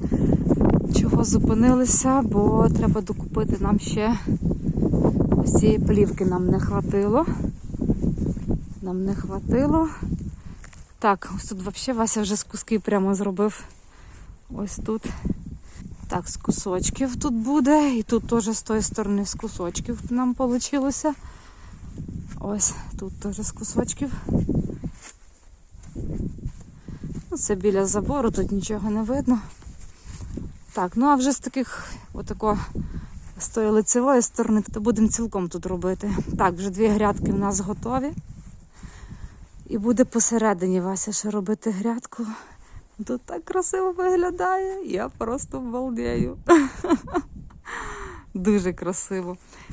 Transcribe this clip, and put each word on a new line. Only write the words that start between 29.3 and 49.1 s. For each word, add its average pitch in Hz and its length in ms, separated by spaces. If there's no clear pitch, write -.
Так, 180 240
ну 247 100
а 285 80
вже 262 180
з - 80
таких, - 520
отако, 202 460
з - 100
тої 214 220
лицевої 240 520
сторони, 214 400
то 220 80
будемо 214 280
цілком 202 400
тут 170 180
робити. 185 500
Так, 180 160
вже 190 160
дві 202 160
грядки 208 460
в 190 60
нас 202 220
готові. 240 520
І 233 120
буде 233 260
посередині 202 760
Вася 190 320
ще 208 180
робити 208 400
грядку. 226 560
Тут 247 160
так 339 220
красиво 370 480
виглядає, 370 1000
я 202 160
просто 262 520
балдею. 240 760
<laughs> - 1900
Дуже 185 380
красиво. 185 640